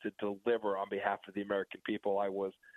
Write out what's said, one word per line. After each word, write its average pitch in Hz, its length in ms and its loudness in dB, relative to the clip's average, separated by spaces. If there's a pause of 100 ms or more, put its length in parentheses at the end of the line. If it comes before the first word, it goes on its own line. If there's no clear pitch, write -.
to 104 80 -2 (100)
deliver 104 560 2
on 98 120 -2
behalf 101 380 0
of 98 60 -12
the 101 80 -2
American 98 440 -2
people. 101 340 0
I 101 100 2
was, 98 240 -2 (240)